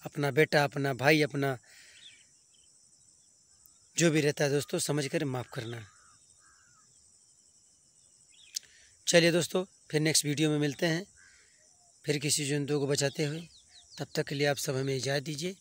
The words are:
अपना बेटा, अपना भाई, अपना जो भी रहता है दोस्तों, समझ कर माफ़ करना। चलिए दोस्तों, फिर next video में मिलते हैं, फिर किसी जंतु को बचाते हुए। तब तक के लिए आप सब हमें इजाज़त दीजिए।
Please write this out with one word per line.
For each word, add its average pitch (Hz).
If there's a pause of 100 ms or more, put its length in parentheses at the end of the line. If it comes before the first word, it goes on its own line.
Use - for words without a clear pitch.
अपना 143
बेटा, 147
अपना 139
भाई, 147
अपना 139 (2500)
जो 165
भी 156
रहता 147
है 147
दोस्तों, 143
समझ 147
कर 165
माफ़ 127
करना। 113 (3250)
चलिए 170
दोस्तों, 175 (260)
फिर 151
next 156
video 147
में 151
मिलते 147
हैं, 170 (1000)
फिर 147
किसी 147
जंतु 147
को 139
बचाते 143
हुए। 160 (500)
तब 143
तक 151
के 147
लिए 143
आप 143
सब 143
हमें 135
इजाज़त 135
दीजिए। 156